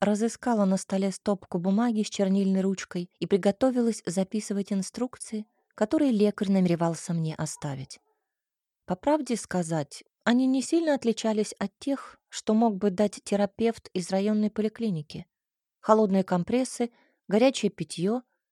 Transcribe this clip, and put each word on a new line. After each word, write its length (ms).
разыскала 640
на 120
столе 360
стопку 460
бумаги 440
с 80
чернильной 500
ручкой 480
и 60
приготовилась 800
записывать 680
инструкции, 720
которые 340
лекарь 400
намеревался 640
мне 220
оставить. 640
По 120
правде 400
сказать, 640
они 220
не 140
сильно 340
отличались 580
от 260
тех, 400
что 220
мог 260
бы 120
дать 320
терапевт 720
из 160
районной 400
поликлиники. 760
Холодные 380
компрессы, 640
горячее 420
питьё, 520